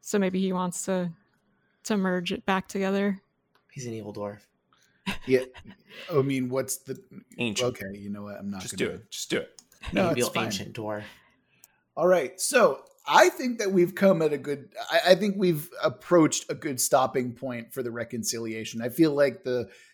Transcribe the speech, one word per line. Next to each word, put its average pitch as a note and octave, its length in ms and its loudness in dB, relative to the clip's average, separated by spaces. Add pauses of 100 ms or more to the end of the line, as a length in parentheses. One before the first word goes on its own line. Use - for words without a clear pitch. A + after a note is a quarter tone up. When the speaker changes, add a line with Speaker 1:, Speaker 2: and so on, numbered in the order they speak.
Speaker 1:
So - 180 -2
maybe F#3 220 0
he F#3+ 120 0
wants F3+ 340 -4
to, F3+ 240 -2 (760)
to G#3+ 120 -2
merge F#3 360 -2
it - 140 -8
back F#3+ 220 -2
together. G3 520 0 (500)
Speaker 2:
He's B2 160 -14
an A#2 60 -8
evil G#2+ 200 -10
dwarf. G#2 280 -8 (840)
Speaker 3:
Yeah. B2+ 180 4 (680)
I C#3+ 100 4
mean, C3 260 0
what's C3 300 -4
the C3 200 -12 (400)
Speaker 4:
Ancient. A#2+ 300 -2 (140)
Speaker 3:
Okay, G2 160 -10
you G2+ 120 -12
know G2+ 120 -8
what? G2+ 160 -12
I'm G2+ 120 -8
not F#2+ 120 -10
Speaker 4:
Just F#2+ 160 -10
Speaker 3:
gonna G#2+ 120 -2
Speaker 4:
do C#2+ 60 -10
it. - 140 -20
Just - 200 -12
do - 80 0
it. - 220 -10 (320)
Speaker 3:
No, F3 180 2
Speaker 2:
Evil C#3 80 -2
Speaker 3:
it's A#2+ 100 0
fine. A#2+ 180 -4
Speaker 2:
ancient G2+ 300 -8
dwarf. G#2+ 280 -6 (920)
Speaker 3:
All D#3 100 2
right, E3+ 340 2
so G3 420 4 (240)
I C4+ 240 8
think B3 280 -4
that G3 140 -2
we've F3 220 4
come F#3+ 280 4
at D3+ 100 2
a C#3+ 60 -2
good, C#3 320 -8 (200)
I, E3 100 4 (120)
I - 20 12
think F#3+ 220 2
we've F3 320 0 (140)
approached D#3 680 4
a D#3 40 -4
good C3+ 260 -6
stopping B2+ 540 2
point A#2+ 380 -10
for C3 100 -6
the A#2+ 80 -6
reconciliation. A2+ 920 -6
I B2 80 -4
feel D#3 220 4
like C#3+ 300 2
the B2 260 -2 (260)